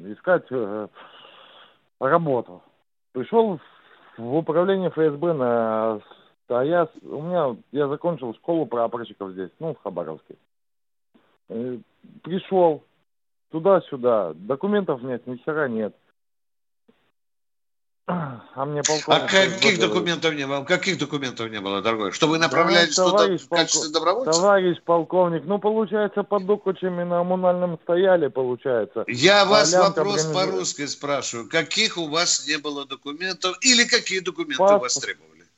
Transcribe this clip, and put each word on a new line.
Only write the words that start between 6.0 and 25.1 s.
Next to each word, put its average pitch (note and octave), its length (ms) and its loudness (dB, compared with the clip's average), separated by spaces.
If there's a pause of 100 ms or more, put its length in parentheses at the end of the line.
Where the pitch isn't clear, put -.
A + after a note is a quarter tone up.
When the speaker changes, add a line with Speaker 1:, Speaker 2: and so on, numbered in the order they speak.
Speaker 1:
а B2 160 0
я E3+ 220 2
с-, - 160 -20
у A2 180 -10
меня, D#3+ 340 -2 (160)
я C#3 160 -2
закончил C#3+ 480 -4
школу E3 300 -2
прапорщиков A2+ 680 -4
здесь, F#2 280 -10
ну, D#3 140 -8
в - 100 -16
Хабаровске. F2 520 -8 (1120)
Э, B2 280 -8 (460)
пришел F3 600 0 (680)
туда-сюда, B2+ 840 2
документов C#3 720 -2
нет, B2+ 240 -8
ни B2 100 -8
хера D3+ 320 -2
нет. A2 260 -4 (2000)
А C#3 600 -6
мне D3 180 -4
полковник D3+ 400 0
Speaker 2:
А B2+ 40 -6
каких F#3+ 340 2
Speaker 1:
говорит G3+ 180 2
Speaker 2:
документов E3 560 0
не C#3+ 100 -4
было? C#3 200 -4
Каких F3+ 340 0
документов B2+ 500 -6
не G#2+ 120 -8
было, G2 200 -2
дорогой? G#2+ 300 0
Что - 160 2
вы D#3+ 100 2
Speaker 1:
Да, E3 100 2
Speaker 2:
направлялись E3+ 480 4
туда F#3 160 4
Speaker 1:
товарищ G3 300 2
Speaker 2:
в - 60 -20
качестве E3 420 0
Speaker 1:
полко-, D3+ 40 -10
Speaker 2:
добровольца? E3 380 0 (100)
Speaker 1:
товарищ F#3+ 420 4
полковник, E3+ 640 2